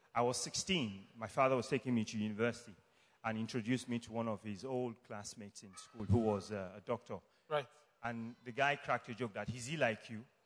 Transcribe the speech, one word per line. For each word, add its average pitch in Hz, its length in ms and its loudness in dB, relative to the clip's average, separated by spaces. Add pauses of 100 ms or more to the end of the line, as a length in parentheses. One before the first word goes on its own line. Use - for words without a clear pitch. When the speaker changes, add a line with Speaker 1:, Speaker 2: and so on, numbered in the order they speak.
(140)
Speaker 1:
I 117 80 4
was 123 160 2
sixteen. 117 680 0 (100)
My 113 100 -6
father 135 300 6
was 113 100 0
taking 131 280 0
me 110 100 4
to 113 120 -4
university 107 580 0 (500)
and 113 120 0
introduced 120 520 0
me 120 100 0
to 110 140 -10
one 117 140 0
of 104 160 -2
his 104 200 -6
old 123 320 -2 (120)
classmates 104 560 -12
in 95 120 -18
school - 300 -10
who 98 140 6
was, 104 320 2
uh, 95 260 -4
a 101 40 -14
doctor. 113 360 -6 (320)
Speaker 2:
Right. 147 160 0 (380)
Speaker 1:
And 117 320 -4 (100)
the 127 60 -8
guy 139 240 4
cracked 127 340 -2
a 117 60 -6
joke 113 180 -2
that, 107 160 -2
"Is 117 160 -6
he 151 120 -2
like 117 320 4
you?" 113 140 -8 (220)